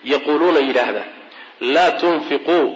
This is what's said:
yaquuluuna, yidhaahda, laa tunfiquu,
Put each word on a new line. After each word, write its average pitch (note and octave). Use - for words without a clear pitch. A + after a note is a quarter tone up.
yaquuluuna, D3
yidhaahda, B2
laa D#3
tunfiquu, D#3+